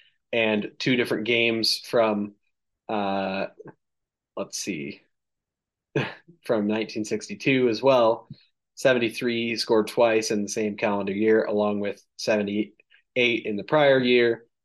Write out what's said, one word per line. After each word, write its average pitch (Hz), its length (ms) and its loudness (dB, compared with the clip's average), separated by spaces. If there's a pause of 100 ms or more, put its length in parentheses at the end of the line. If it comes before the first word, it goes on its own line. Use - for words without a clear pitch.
(340)
and 110 460 0
two 131 160 0
different 117 300 -2
games 117 540 0
from, 107 540 0 (540)
uh, 98 600 -4 (880)
let's - 200 -8
see, 78 440 -8 (920)
<laughs> - 500 -6
from 107 220 0
nineteen 107 360 -4
sixty-two 123 640 0
as 110 140 -2
well. 120 480 2 (460)
Seventy-three, 117 760 0
he 117 60 -4
scored 110 320 2
twice 110 420 2
in 104 140 -2
the 95 60 -8
same 107 280 -4
calendar 101 360 -2
year, 110 320 4
along 104 340 0
with 101 240 -6 (140)
seventy-eight 107 1300 -2
in 110 100 -4
the 98 80 -6
prior 139 360 4
year, 120 460 2 (200)